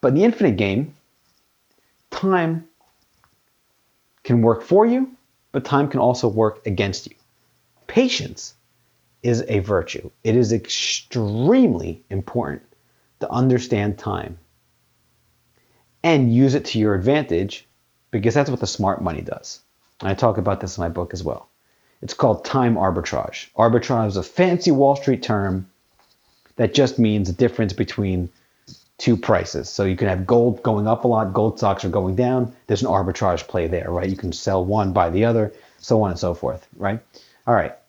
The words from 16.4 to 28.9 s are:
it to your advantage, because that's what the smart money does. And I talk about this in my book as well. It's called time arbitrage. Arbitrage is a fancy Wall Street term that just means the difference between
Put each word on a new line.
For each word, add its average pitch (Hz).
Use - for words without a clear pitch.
it 147
to -
your 107
advantage, 98
because 107
that's 143
what 123
the -
smart -
money 82
does. -
And -
I 98
talk 110
about 98
this 92
in 95
my 85
book 87
as 95
well. 73
It's -
called 123
time 123
arbitrage. 90
Arbitrage 117
is 98
a 92
fancy 180
Wall 139
Street 135
term 98
that 113
just 131
means 107
the 87
difference 113
between 92